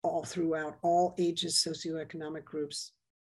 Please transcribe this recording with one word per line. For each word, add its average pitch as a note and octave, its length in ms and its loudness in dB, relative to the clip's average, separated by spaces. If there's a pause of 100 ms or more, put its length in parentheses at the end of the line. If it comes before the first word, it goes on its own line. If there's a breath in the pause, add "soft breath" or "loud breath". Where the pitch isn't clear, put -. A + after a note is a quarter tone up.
all E3 220 0
throughout D#3+ 580 -2
all F3 360 6
ages, E3+ 460 2
socioeconomic D#3+ 800 -6
groups. - 500 -6 (280)